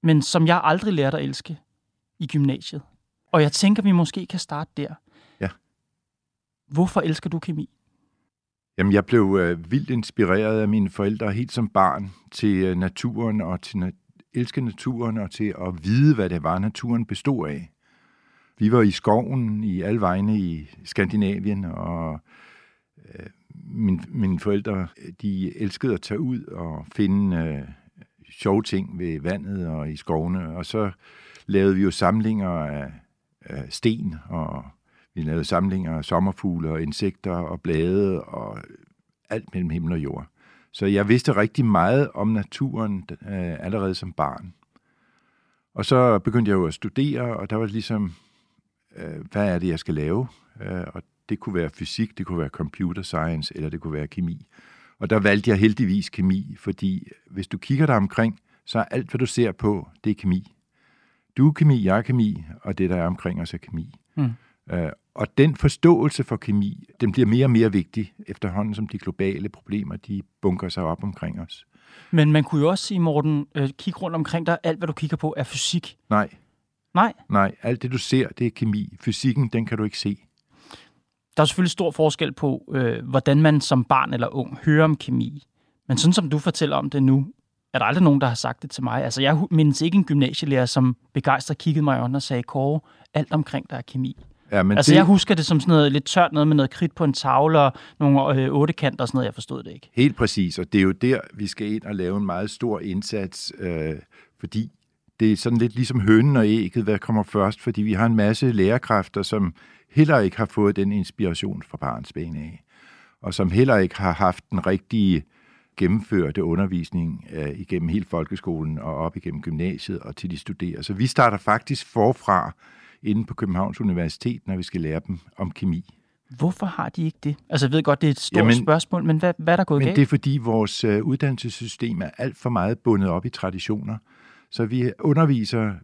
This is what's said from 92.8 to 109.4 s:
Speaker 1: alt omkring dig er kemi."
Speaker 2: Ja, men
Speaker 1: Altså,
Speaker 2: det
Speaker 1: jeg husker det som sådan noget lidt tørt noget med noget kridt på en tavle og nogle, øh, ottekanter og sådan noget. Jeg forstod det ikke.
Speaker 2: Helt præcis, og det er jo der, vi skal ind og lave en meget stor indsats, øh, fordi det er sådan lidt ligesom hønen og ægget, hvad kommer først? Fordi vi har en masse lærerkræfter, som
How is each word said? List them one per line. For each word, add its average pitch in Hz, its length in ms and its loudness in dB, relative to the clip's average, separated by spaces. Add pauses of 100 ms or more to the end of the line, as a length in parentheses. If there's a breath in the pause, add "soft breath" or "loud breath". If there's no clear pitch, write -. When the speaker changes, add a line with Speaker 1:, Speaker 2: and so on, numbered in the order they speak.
Speaker 1:
alt 151 180 -2
omkring - 380 -4
dig - 60 -10
er 123 60 -8
kemi." - 440 -8 (260)
Speaker 2:
Ja, 101 120 4
men 101 140 4
Speaker 1:
Altså, - 140 6
Speaker 2:
det 151 40 10
Speaker 1:
jeg - 100 8
husker 196 300 6
det 160 100 -2
som 170 140 4
sådan 180 120 2
noget 147 200 6
lidt 139 140 0
tørt 175 280 2
noget 151 140 4
med 156 80 6
noget 135 140 4
kridt - 260 -4
på - 80 -2
en 143 100 2
tavle 143 460 2
og 139 140 4 (260 loud breath)
nogle, 139 420 4
øh, 135 120 0
ottekanter 143 500 0
og 120 40 -2
sådan 131 100 -4
noget. 127 80 0
Jeg 107 80 -6
forstod 127 300 -12
det - 80 -16
ikke. - 220 -20
Speaker 2:
Helt 127 220 4
præcis, 95 440 0
og 87 140 -8
det 104 60 6
er 95 40 8
jo 95 80 4
der, 123 280 0 (140)
vi 104 140 -10
skal 104 240 -8
ind 110 120 -6
og 104 120 -10
lave 92 220 -4
en 104 80 -2
meget 95 260 -4
stor 110 280 -4
indsats, 98 800 -8
øh, 80 340 -4 (460 soft breath)
fordi - 320 -8 (480)
det 110 120 4
er 98 60 2
sådan 120 200 0
lidt 113 180 0
ligesom 123 240 0
hønen 110 380 6
og 110 100 4
ægget, 107 360 0
hvad 101 160 0
kommer 107 240 0
først? 104 380 0
Fordi 110 200 -4
vi 107 120 0
har 98 120 2
en 117 100 4
masse 110 360 2
lærerkræfter, 101 720 2
som 95 320 -2 (380 soft breath)